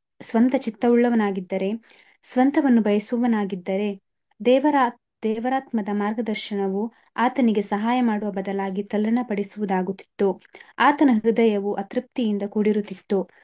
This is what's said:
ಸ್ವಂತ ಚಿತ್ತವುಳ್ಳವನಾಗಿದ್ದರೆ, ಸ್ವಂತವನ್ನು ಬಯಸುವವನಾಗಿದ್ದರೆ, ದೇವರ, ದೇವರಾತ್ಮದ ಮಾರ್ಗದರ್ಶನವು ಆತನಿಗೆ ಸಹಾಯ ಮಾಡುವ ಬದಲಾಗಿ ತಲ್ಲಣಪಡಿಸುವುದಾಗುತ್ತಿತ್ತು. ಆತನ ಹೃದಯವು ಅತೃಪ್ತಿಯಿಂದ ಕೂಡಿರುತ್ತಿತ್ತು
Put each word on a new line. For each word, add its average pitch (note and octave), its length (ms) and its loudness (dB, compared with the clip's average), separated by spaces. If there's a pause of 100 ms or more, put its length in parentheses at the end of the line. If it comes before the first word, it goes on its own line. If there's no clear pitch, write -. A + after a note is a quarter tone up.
(220)
ಸ್ವಂತ B3 360 2
ಚಿತ್ತವುಳ್ಳವನಾಗಿದ್ದರೆ, A3 1120 0 (500)
ಸ್ವಂತವನ್ನು C4+ 600 2
ಬಯಸುವವನಾಗಿದ್ದರೆ, G#3 1200 -2 (420)
ದೇವರ, C4+ 300 4 (480)
ದೇವರಾತ್ಮದ A3+ 720 -2
ಮಾರ್ಗದರ್ಶನವು G#3 1000 -4 (240)
ಆತನಿಗೆ A3+ 460 2
ಸಹಾಯ A3 380 -2
ಮಾಡುವ G#3+ 300 0
ಬದಲಾಗಿ G3 520 -4
ತಲ್ಲಣಪಡಿಸುವುದಾಗುತ್ತಿತ್ತು. G3+ 1600 -2 (380)
ಆತನ C#4+ 360 4
ಹೃದಯವು G#3+ 600 2
ಅತೃಪ್ತಿಯಿಂದ G#3 720 -4
ಕೂಡಿರುತ್ತಿತ್ತು G3+ 840 -2 (160)